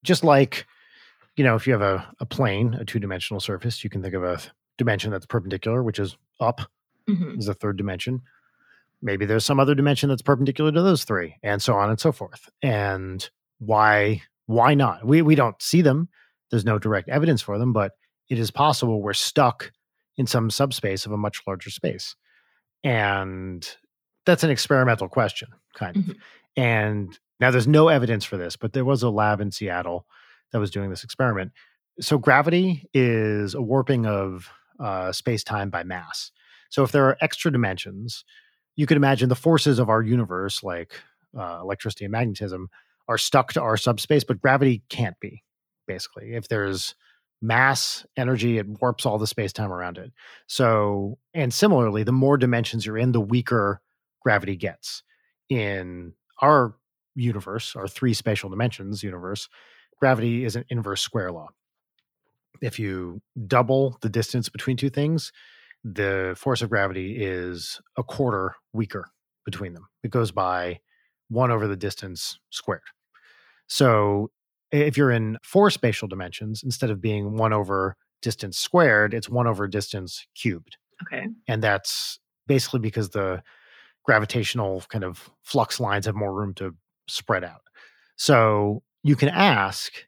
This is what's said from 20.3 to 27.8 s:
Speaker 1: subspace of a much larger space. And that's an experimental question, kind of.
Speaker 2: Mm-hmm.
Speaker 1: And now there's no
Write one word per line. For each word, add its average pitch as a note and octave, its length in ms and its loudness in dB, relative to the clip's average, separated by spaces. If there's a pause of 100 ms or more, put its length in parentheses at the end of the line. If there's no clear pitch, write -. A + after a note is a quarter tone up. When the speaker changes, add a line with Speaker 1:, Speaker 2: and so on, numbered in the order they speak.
Speaker 1:
subspace G#2+ 560 -2
of G#2 80 -8
a G#2+ 60 -4
much G#2 280 -4
larger F#2+ 220 -8
space. - 480 -8 (680)
And F#2+ 840 -4 (560)
that's F3 180 4
an D#3+ 80 4
experimental B2 600 2
question, - 380 -2 (260)
kind B2+ 220 -6
of. G3 80 2
Speaker 2:
Mm-hmm. F#3 80 -6 (440)
Speaker 1:
And G#2+ 600 0 (200)
now B2+ 120 4
there's B2 180 4
no D3+ 200 8